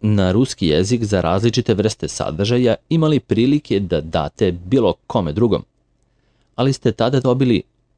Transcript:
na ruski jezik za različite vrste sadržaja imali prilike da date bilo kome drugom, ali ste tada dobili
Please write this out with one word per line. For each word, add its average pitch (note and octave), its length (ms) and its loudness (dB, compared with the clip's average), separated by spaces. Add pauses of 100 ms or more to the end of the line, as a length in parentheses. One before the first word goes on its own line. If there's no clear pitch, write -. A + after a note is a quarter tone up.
na G2+ 300 2
ruski G#2+ 360 0
jezik G2+ 360 2
za G2+ 180 0
različite G#2+ 520 0
vrste G2 340 -2
sadržaja A2 680 -2 (140)
imali D#3 300 2
prilike A#2+ 600 0
da F2 220 -2
date E2 500 -2
bilo F#2 420 0 (140)
kome E2+ 260 -2
drugom, G2 300 0 (920)
ali C3+ 180 0
ste - 180 -2
tada B2+ 280 0
dobili B2+ 420 2 (360)